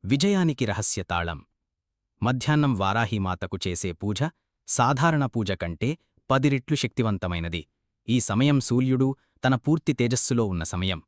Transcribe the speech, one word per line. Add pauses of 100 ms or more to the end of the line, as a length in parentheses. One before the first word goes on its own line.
విజయానికి
రహస్య
తాళం. (800)
మధ్యాహ్నం
వారాహి
మాతకు (100)
చేసే
పూజ (500)
సాధారణ
పూజ
కంటే (340)
పది
రెట్లు
శక్తివంతమైనది. (420)
ఈ
సమయం
సూర్యుడు (320)
తన
పూర్తి
తేజస్సులో
ఉన్న
సమయం.